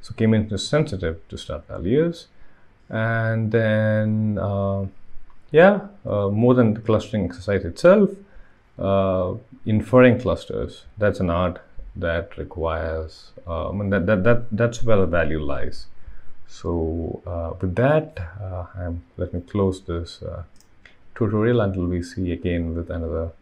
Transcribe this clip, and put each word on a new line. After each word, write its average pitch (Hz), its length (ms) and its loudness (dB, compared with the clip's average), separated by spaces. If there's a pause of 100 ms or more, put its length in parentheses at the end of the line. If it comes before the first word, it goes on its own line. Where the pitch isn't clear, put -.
So - 140 -14
k-means 110 380 2
is - 140 -4
sensitive 92 600 -2
to - 100 -12
start - 300 -10
values. 151 600 0 (600)
And 113 640 0
then, 107 840 2
uh, 98 480 -2 (640)
yeah, 185 380 6 (180)
uh, 101 240 0
more 117 240 4
than 113 220 4
the 110 60 -10
clustering 107 440 0
exercise 92 400 -4
itself, 190 460 4 (640)
uh, 95 560 0 (320)
inferring 113 540 6
clusters, - 640 -4 (160)
that's 104 200 0
an 90 120 0
art 87 280 0 (360)
that 85 420 -4
requires, 80 920 -6 (160)
uh, 82 220 -6
I - 20 -6
mean, 101 180 -4
that, 95 160 0
that, 98 180 2
that, 117 280 4
that's 117 320 0
where 113 140 8
the 92 100 4
value 80 340 2
lies. 69 460 0 (600)
So, 85 800 -4
uh, 85 320 -6
with 92 160 -4
that, 151 420 0 (240)
uh, 92 260 -10 (120)
I'm, 85 240 -6 (140)
let 87 160 -6
me 90 80 -6
close 95 400 -2
this, 85 420 -8
uh, 90 200 -10 (680)
tutorial 110 460 2
until 92 280 0
we 90 140 -2
see 92 300 -4
again 85 420 -2
with 85 160 -6
another 82 420 -4 (100)